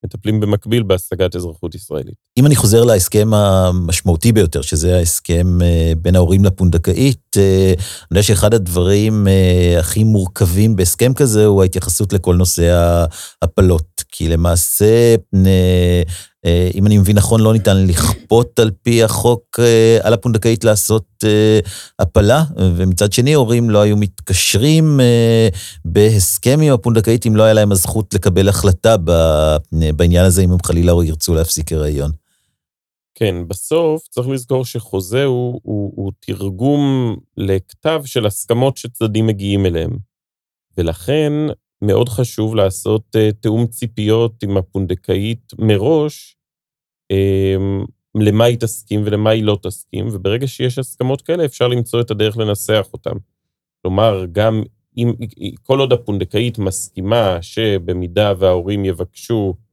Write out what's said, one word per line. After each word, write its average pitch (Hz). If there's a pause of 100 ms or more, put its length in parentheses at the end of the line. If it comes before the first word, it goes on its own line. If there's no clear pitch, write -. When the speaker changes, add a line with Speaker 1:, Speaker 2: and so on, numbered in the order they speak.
Speaker 1:
מטפלים 107
במקביל 104
בהשגת 90
אזרחות 85
ישראלית. - (220)
Speaker 2:
אם 127
אני 147
חוזר 110
להסכם 107
המשמעותי 92
ביותר, 85
שזה 85
ההסכם, 87
אה, 82
בין 87
ההורים 92
לפונדקאית, 92
אה, 95
אני -
יודע 95
שאחד 104
הדברים, 101
אה, 90
הכי 80
מורכבים 101
בהסכם 95
כזה 110
הוא 101
ההתייחסות 92
לכל 92
נושא 87 (440)
ההפלות. 85 (140)
כי -
למעשה, 101 (300)
אה, 90 (440)
אה, 87
אם 98
אני 104
מבין 101
נכון, 110
לא 110
ניתן 98
לכפות 92
על 110 (100)
פי 117
החוק, 117
אה, 113
על 110
הפונדקאית 113
לעשות, 107 (180)
אה, 107 (400)
הפלה, 107 (140)
ומצד 92
שני, 131
הורים 120
לא 104
היו 104
מתקשרים, 139
אה, 117 (380)
בהסכם 107
עם 147
הפונדקאית, 117
אם 107
לא 110
היה 110
להם 107
הזכות 95
לקבל 95
החלטה 95
ב-, 78 (380)
בעניין 87
הזה, 92
אם 90
הם 90
חלילה 85
או 87
ירצו 78
להפסיק 80
הריון. 76 (1040)
Speaker 1:
כן, 87
בסוף 156
צריך 123
לזכור 131
שחוזה 104
הוא, 123
הוא, 101
הוא 98
תרגום 120 (220)
לכתב 98
של 123
הסכמות 120
שצדדים 110
מגיעים 98
אליהם. 85 (800)
ולכן 123 (480)
מאוד 104
חשוב 113
לעשות, 107
אה, 107
תיאום 113
ציפיות 113
עם 98
הפונדקאית 95
מראש, 131 (760)
אה, 98 (600)
למה 107
היא 120
תסכים 104
ולמה 104
היא 110
לא 104
תסכים, -
וברגע 104
שיש 127
הסכמות 131
כאלה, 165
אפשר 127
למצוא 120
את 113
הדרך 107
לנסח 107
אותם. - (640)
כלומר, 95
גם 107 (340)
אם, 120 (500)
כל 135
עוד 135
הפונדקאית 107
מסכימה 98
שבמידה 92
וההורים 95
יבקשו 95 (180)